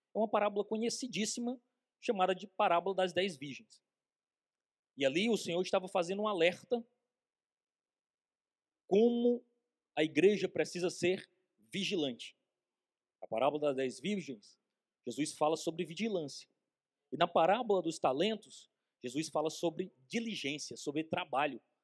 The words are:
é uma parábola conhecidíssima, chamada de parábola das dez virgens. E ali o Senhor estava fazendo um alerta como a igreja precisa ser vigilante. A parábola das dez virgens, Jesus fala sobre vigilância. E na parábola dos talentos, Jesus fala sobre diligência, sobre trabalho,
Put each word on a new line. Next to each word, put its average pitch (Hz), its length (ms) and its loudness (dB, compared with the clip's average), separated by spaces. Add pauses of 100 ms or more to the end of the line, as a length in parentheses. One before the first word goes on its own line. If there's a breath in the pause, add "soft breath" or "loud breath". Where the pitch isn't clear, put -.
(140)
é - 40 -4
uma 214 100 2
parábola 208 360 0
conhecidíssima, 226 960 -4 (400)
chamada 190 340 2
de 185 120 -14
parábola 175 480 2
das 185 180 0
dez 180 240 0
virgens. - 460 -14 (1120)
E 139 80 0
ali 160 240 4
o 226 80 4
Senhor 170 260 -2
estava 185 260 -2
fazendo 185 340 -2
um 214 60 0
alerta 190 580 0 (2000)
como 240 580 4 (500)
a 151 80 2
igreja 160 460 4
precisa 175 400 -2
ser 175 420 -2 (400)
vigilante. 139 640 -4 (840)
A 92 60 -14
parábola 143 340 0
das 147 160 0
dez 131 240 -4
virgens, 156 580 -6 (480)
Jesus 139 260 -4
fala 156 220 2
sobre 165 300 -4
vigilância. 165 640 -6 (600)
E - 60 -8
na 170 100 2
parábola 196 560 4
dos 160 160 -2
talentos, 175 720 0 (320)
Jesus 127 260 -4
fala 156 220 0
sobre 170 420 -4 (160)
diligência, 190 680 -6
sobre 147 280 -4
trabalho, 151 560 -2 (240)